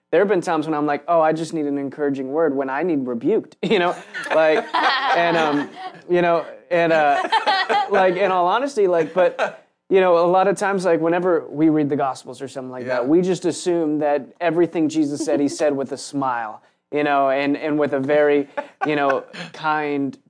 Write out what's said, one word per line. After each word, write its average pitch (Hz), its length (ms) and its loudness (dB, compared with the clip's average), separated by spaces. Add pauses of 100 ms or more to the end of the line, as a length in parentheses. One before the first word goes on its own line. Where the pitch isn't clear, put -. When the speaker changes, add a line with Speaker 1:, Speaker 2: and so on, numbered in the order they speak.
(100)
Speaker 1:
there 160 100 4
have 202 80 4
been 190 140 2
times 160 240 -2
when 160 80 -4
I'm 147 100 -2
like, 147 240 -2
"Oh, 170 140 4
I 160 100 4
just 160 220 -6
need 156 100 -4
an 143 140 -4
encouraging 139 540 -4
word," 151 220 0
when 135 140 -4
I 135 140 -4
need 151 240 -2
rebuked, 127 520 -2
<laughs> - 40 -8
you 196 160 0
know, 175 180 0 (380)
like, 160 280 4 (540)
and, 170 220 2
um, 143 320 -2 (360)
you 175 140 2
know, 170 240 2 (260)
and, 170 220 2
uh, 151 300 2 (680)
like, 190 280 4
in 190 140 2
all 180 160 2
honesty, 214 400 0
like, 165 280 0
but, 180 500 0 (240)
you 190 140 4
know, 180 160 4
a 175 100 4
lot 185 200 4
of 190 100 2
times, 196 260 -2
like, 170 160 2
whenever 170 480 0
we 156 220 2
read 151 180 2
the 147 80 0
Gospels 131 460 -6
or 135 60 -12
something 127 220 -12
like 127 140 -12
Speaker 2:
Yeah. 127 120 -2
Speaker 1:
that, 123 120 -2
we 170 140 4
just 180 240 -2
assume 160 540 0
that 147 260 0 (140)
everything 170 500 0
Jesus 151 340 -2
said, 143 160 0
he 139 80 2
said 147 260 0
with 135 180 -6
a 131 60 -8
smile, 120 640 -6 (320)
you 147 100 0
know, 139 280 2
and, 143 260 0
and 151 220 -4
with 147 140 0
a 139 80 -2
very, 147 480 2 (380)
you 151 80 -2
know, 139 300 0 (280)
kind 147 640 -4 (140)